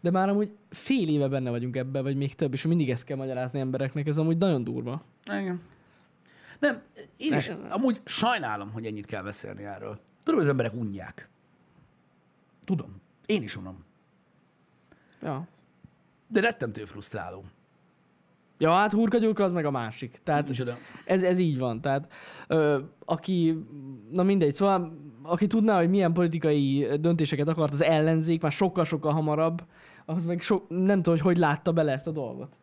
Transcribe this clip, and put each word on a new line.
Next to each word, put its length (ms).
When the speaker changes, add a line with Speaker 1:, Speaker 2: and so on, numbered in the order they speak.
Speaker 1:
De 100
már 180
amúgy 220
fél 400
éve 180
benne 220
vagyunk 260
ebbe, 260
vagy 140
még 200
több, 180
és 120
mindig 240
ezt 140
kell 140
magyarázni 420
embereknek, 480
ez 100
amúgy 200
nagyon 260
durva. 400
Speaker 2:
Igen. 360
Nem, 220
én 160
is 140
Speaker 1:
Ne- 80
Speaker 2:
amúgy 360
sajnálom, 640
hogy 140
ennyit 200
kell 180
beszélni 400
erről. 360
Tudom, 160
hogy 40
az 60
emberek 240
unják. 560
Tudom. 360
Én 180
is 120
unom. 280
Speaker 1:
Ja. 260
Speaker 2:
De 120
rettentő 460
frusztráló. 580
Speaker 1:
Ja, 160
hát 180
hurka-gyurka 520
az 80
meg 140
a 60
másik. 520
Tehát 260
Speaker 2:
Micsoda? 280
Speaker 1:
ez, 180
ez 160
így 180
van. 240
Tehát, 300
ö, 320
aki, 580
na 120
mindegy, 300
szóval 440
aki 260
tudná, 300
hogy 120
milyen 240
politikai 760
döntéseket 480
akart 260
az 100
ellenzék 580
már 100
sokkal-sokkal 600
hamarabb, 500
az 200
meg 160
so-, 260
nem 340
tudom, 120
hogy 80
hogy 160
látta 360
bele 180
ezt 160
a 40
dolgot. 520